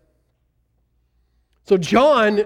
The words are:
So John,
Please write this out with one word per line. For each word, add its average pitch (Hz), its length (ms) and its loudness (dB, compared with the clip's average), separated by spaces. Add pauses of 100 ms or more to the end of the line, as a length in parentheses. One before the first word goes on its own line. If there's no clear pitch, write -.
(1600)
So 196 140 0
John, 214 680 0